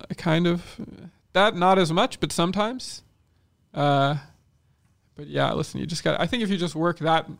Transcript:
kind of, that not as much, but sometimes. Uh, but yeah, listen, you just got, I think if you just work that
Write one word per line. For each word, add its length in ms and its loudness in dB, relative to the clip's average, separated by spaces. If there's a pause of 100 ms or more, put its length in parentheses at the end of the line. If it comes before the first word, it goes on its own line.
(180)
kind 300 2
of, 160 0 (680)
that 220 4
not 240 6
as 140 2
much, 260 0
but 140 -2
sometimes. 680 -2 (680)
Uh, 420 2 (1000)
but 120 -14
yeah, 260 0
listen, 260 -6
you 80 -6
just 160 -8
got, 180 0
I 60 0
think 160 -2
if 60 -2
you 80 0
just 180 -4
work 240 -2
that 280 0 (120)